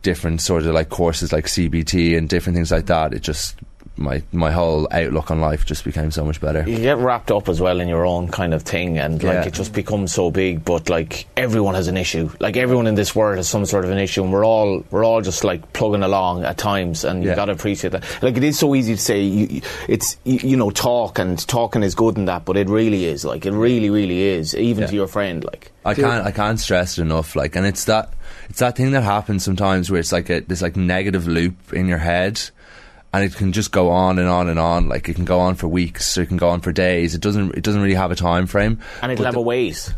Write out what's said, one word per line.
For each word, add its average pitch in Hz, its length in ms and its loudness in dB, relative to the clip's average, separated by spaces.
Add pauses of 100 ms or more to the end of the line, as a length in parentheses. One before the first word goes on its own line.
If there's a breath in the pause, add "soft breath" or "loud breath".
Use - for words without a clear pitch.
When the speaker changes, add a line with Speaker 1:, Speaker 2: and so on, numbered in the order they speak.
Speaker 1:
different 82 400 -2
sort 82 240 0
of, 80 80 2
like, 80 160 2
courses 85 420 0
like 82 160 0
C 87 200 0
B 80 160 0
T 85 320 2
and 82 120 0
different 87 280 0
things 85 160 0
like 82 160 2
that, 80 260 2
it 50 80 -6
just, - 340 -6 (400)
my, 71 360 -2
my 82 180 2
whole 80 400 2
outlook 80 400 0
on 80 100 0
life 78 280 2
just 78 160 -4
became 78 260 -2
so 78 160 -2
much 78 160 -2
better. 78 260 -2
Speaker 2:
You 113 120 -2
get 131 180 2
wrapped 123 320 0
up 104 180 0
as 85 140 0
well 90 180 2
in 87 80 -2
your 85 200 2
own 87 200 0
kind 87 280 -2
of 78 80 -2
thing, 87 340 -2
and, 78 240 -2
like, 170 140 0
Speaker 1:
Yeah. 87 100 0
Speaker 2:
it 85 80 -6
just - 180 -6
becomes 101 400 -2
so 87 200 0
big, 90 340 0
but, 85 240 0
like, 82 380 -2 (100)
everyone 110 380 0
has 90 120 0
an 90 100 -2
issue. 82 420 -2
Like, 107 180 -2
everyone 123 300 2
in 107 80 2
this 101 180 0
world 104 240 2
has 87 100 -2
some 104 200 0
sort 95 180 0
of 90 60 0
an 98 80 2
issue, 98 240 0
and 92 100 0
we're 101 100 4
all, 110 460 4
we're 107 160 2
all 113 160 4
just, 92 220 -4
like, 87 300 0
plugging 104 280 0
along 92 420 0
at 78 140 -4
times, 92 460 -2
and 90 180 -2
you 95 80 0
Speaker 1:
Yeah. 90 60 0
Speaker 2:
gotta 101 160 0
appreciate 95 400 -2
that. - 120 -6 (200 loud breath)
Like, 123 120 2
it 123 80 2
is 147 140 2
so 143 160 2
easy 113 220 2
to 98 60 -4
say, 101 200 2
you, 101 400 0 (260 loud breath)
it's, - 360 -2
you, 127 180 2
you 131 160 2
know, 104 140 2
talk, 120 480 0
and 90 180 0 (100)
talking 117 360 0
is 92 100 0
good 110 240 2
and 98 100 0
that, 87 180 -2
but 92 120 0
it 98 120 2
really 104 360 2
is, 73 180 -4
like, 73 220 -4
it 98 60 -2
really, 110 400 2
really 95 320 2
is, 90 320 0
even 117 260 0
Speaker 1:
Yeah. 80 60 -2
Speaker 2:
to 92 80 -4
your 98 120 0
friend, 95 360 -4
like. - 280 -12 (140)
Speaker 1:
I 104 80 0
Speaker 2:
Do 139 80 0
you 131 60 4
Speaker 1:
can't, 117 180 0
I 101 60 -2
can't 107 280 0
stress 90 380 0
it 87 40 0
enough, 80 340 -2
like, 73 200 -2
and 95 120 2
it's 92 180 -4
that, 110 260 0 (380 loud breath)
it's - 100 -8
that 123 160 0
thing 131 180 0
that 135 100 2
happens 101 400 0
sometimes 95 480 2
where 90 80 2
it's 82 140 -2
like 87 180 0
a, 85 80 0
this, 90 240 -4
like, 85 140 -2
negative 92 500 0
loop 85 460 -2
in 92 140 0
your 87 120 0
head, 90 420 0 (720 loud breath)
and 98 100 2
it 90 120 -2
can 98 160 0
just 104 200 -2
go 90 200 4
on 92 260 4
and 90 100 2
on 90 200 2
and 82 100 0
on. 85 320 2
Like, - 180 -4
it 85 60 -2
can 87 120 -4
go 90 160 2
on 90 120 2
for 87 140 -4
weeks, 85 500 -2
or 90 60 2
it 80 40 -4
can 92 100 -2
go 87 120 2
on 87 120 0
for 90 100 -2
days. 87 420 2
It 85 80 -4
doesn't, 104 320 0
it 87 100 -4
doesn't 104 180 2
really 98 120 2
have 92 160 2
a 87 60 -2
time 87 320 2
frame. 107 320 2 (240 loud breath)
Speaker 2:
And 123 80 -2
it'll 120 100 0
Speaker 1:
But 127 60 2
Speaker 2:
have 123 80 0
Speaker 1:
the 120 60 0
Speaker 2:
a - 20 0
weight. 120 540 -2